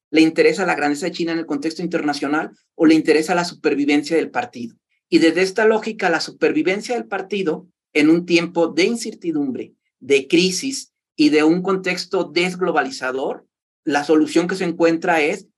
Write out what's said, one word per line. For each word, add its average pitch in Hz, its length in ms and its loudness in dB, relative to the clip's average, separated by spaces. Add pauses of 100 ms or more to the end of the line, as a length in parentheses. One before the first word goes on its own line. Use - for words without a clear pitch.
(100)
¿Le 156 100 4
interesa 160 440 4
la 170 120 0
grandeza 147 300 -2
de 175 60 -4
China 165 200 -4
en 160 60 -4
el 156 80 -6
contexto 156 360 -6
internacional 147 720 -4 (240)
o 165 100 4
le 160 80 8
interesa 156 400 2
la 175 100 0
supervivencia 147 720 0
del 147 140 0
partido? 120 460 -8 (320)
Y 170 100 2
desde 165 240 4
esta 202 240 0
lógica, 214 440 0
la 156 80 0
supervivencia 160 760 -2
del 226 100 -8
partido 190 600 -6 (260)
en 151 180 4
un 175 160 2
tiempo 170 400 0
de 160 180 0
incertidumbre, 151 920 -6 (260)
de 135 260 2
crisis 165 680 -2 (220)
y 151 140 2
de 151 160 4
un 170 180 2
contexto 185 640 -4
desglobalizador, 151 1200 -4 (400)
la 143 180 0
solución 156 460 2
que 190 80 -4
se 190 80 -4
encuentra 165 560 0
es 170 260 -4 (120)